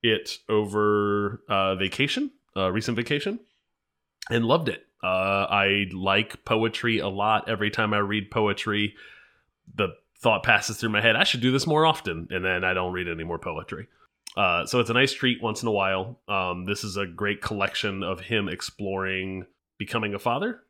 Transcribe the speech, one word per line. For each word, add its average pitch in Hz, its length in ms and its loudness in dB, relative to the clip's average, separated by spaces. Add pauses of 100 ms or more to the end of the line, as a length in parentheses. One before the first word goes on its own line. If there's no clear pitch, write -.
it 110 340 0 (120)
over, 104 1000 2
uh, 95 260 2
vacation, 139 560 -2 (240)
uh, 95 160 0
recent 110 260 -2
vacation, 147 420 -4 (880)
and 117 160 2
loved 143 240 2
it. - 140 -8 (200)
Uh, 95 460 2
I 98 440 4
like 98 520 0
poetry 113 540 2
a 76 80 -2
lot. 101 420 2
Every 104 220 0
time 107 220 0
I 104 40 2
read 104 320 0
poetry, 104 640 0 (800)
the 98 160 0 (300)
thought 107 240 4
passes 110 340 2
through 117 140 -2
my 104 100 2
head, 110 140 6
"I - 80 2
should 123 180 2
do 127 100 4
this 135 140 2
more 156 220 4
often," 82 420 -2
and 92 160 -2
then 92 180 0
I 92 120 2
don't 90 180 -2
read 90 140 -4
any 82 160 -6
more 82 160 -6
poetry. 87 480 -8 (500)
Uh, 87 300 2
so 123 120 0
it's 117 120 2
a - 20 0
nice 135 180 4
treat 123 300 -2
once 107 220 -4
in 120 40 -2
a 110 40 0
while. 95 560 0
Um, 92 380 -2
this 101 180 -4
is 98 140 -6
a 101 100 -2
great 101 340 -4
collection 98 600 -2
of 90 180 -4
him 101 260 -2
exploring 95 1000 -6 (340)
becoming 107 340 -4
a 101 60 -6
father 170 500 -2